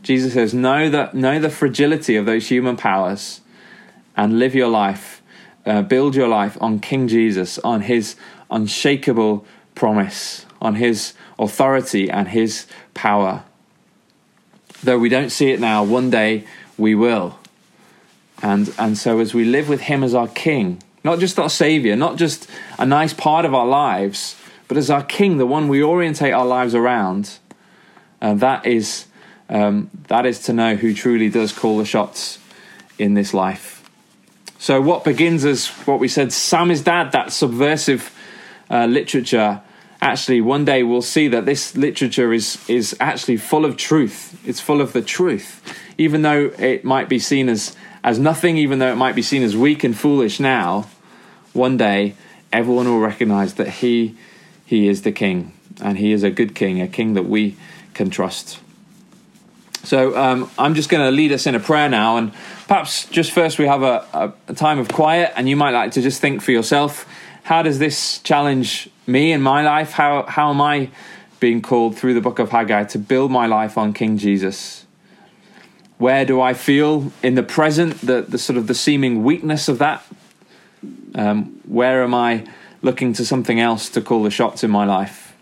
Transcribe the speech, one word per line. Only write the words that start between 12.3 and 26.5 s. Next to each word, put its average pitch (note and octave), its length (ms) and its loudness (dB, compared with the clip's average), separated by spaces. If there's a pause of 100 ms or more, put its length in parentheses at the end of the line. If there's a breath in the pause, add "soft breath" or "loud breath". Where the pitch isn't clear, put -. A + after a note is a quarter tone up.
power. G2+ 500 0 (1400)
Though B2+ 160 2
we A#2 100 2
don't C3 220 0
see C3+ 200 2
it B2+ 80 0
now, G#2+ 240 0
one B2 280 0
day A2 340 0 (340 loud breath)
we A2 160 4
will." G#2 440 0 (1040 soft breath)
And, G2+ 360 0
and G#2+ 180 0
so A2+ 220 0
as A2+ 160 0
we A#2 100 2
live C#3 240 2
with C#3+ 140 0
him C#3 220 0
as B2 100 0
our A#2+ 140 2
king, G#2+ 540 -2 (200)
not E3+ 160 0
just F3+ 200 0
our D#3+ 120 0
savior, D3 460 2
not D3 200 -2
just E3 300 -2 (320 loud breath)
a - 60 0
nice D3+ 300 2
part D#3+ 300 0
of C#3 100 0
our A#2+ 120 2
lives, G2+ 680 -2 (320 loud breath)
but B2 80 -2
as D3 140 0
our C#3+ 120 2
king, F#3 360 0
the B2+ 80 2
one D3 220 0
we C#3 140 4
orientate D#3 500 0
our B2+ 140 2
lives B2 280 0